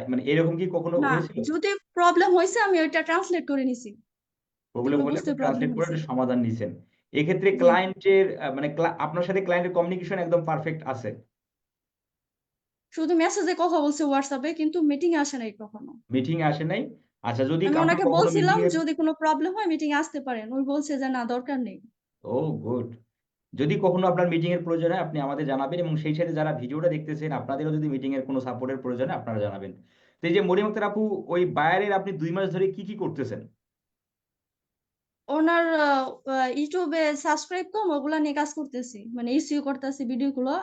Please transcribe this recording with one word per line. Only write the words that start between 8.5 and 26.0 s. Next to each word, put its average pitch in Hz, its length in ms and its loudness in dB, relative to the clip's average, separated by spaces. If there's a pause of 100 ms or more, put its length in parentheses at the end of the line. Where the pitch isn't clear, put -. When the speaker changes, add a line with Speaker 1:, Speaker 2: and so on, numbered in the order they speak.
Speaker 1:
মানে 143 160 -2
ক্লা-, 165 300 0
আপনার 156 240 -2
সাথে 190 180 0
ক্লায়েন্টের 180 320 0
কমিউনিকেশন 180 460 0
একদম 165 260 2
পারফেক্ট 156 420 -2
আছে? 117 220 -6 (1800)
Speaker 2:
শুধু 320 240 0
মেসেজে 349 420 2
কথা 330 220 2
বলছে 294 240 0
WhatsApp 277 420 0
এ, 320 80 -2
কিন্তু 320 280 0
মিটিং 302 320 2
এ 320 40 2
আসে 285 200 -2
নাই 226 220 -8
কখনো। - 400 -16 (120)
Speaker 1:
মিটিং 135 300 0
এ - 20 0
আসে 151 200 0
নাই? 185 180 -2 (400)
আচ্ছা, 117 220 0
যদি 165 220 0
Speaker 2:
আমি 294 100 2
Speaker 1:
আপনার 320 80 4
Speaker 2:
ওনাকে 339 180 2
Speaker 1:
কখনো 381 100 4
মিটিং 339 140 6
Speaker 2:
বলছিলাম, 381 380 4
Speaker 1:
এ - 60 4
Speaker 2:
"যদি 320 240 0
কোনো 320 200 0
প্রবলেম 311 420 0
হয় 427 100 -2
মিটিং 311 260 0
এ - 20 0
আসতে 302 280 -2
পারেন।" 233 320 -6
উনি 269 100 0
বলছে 285 340 -2
যে, 262 120 -2
"না, 254 160 -2
দরকার 247 340 -4
নেই।" 202 220 -8 (420)
Speaker 1:
Oh, 139 260 -2 (140)
good! 117 300 -4 (600)
যদি 165 280 0
কখনো 185 260 4
আপনার 175 220 4
মিটিং 165 220 0
এর 175 120 -2
প্রয়োজন 170 280 0
হয়, 185 100 -2
আপনি 151 180 -4
আমাদের 143 260 -2
জানাবেন 135 340 -2
এবং 160 180 -2
সেই 151 180 -2